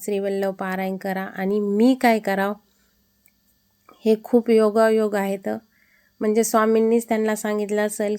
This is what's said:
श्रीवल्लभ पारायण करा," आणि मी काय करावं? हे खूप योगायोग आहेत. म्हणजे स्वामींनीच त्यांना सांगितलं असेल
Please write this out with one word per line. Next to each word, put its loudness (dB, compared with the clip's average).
श्रीवल्लभ -4
पारायण -6
करा," -6
आणि -4
मी 2
काय 2
करावं? -2
हे 4
खूप 2
योगायोग 4
आहेत. -4
म्हणजे 2
स्वामींनीच 2
त्यांना 0
सांगितलं -2
असेल -4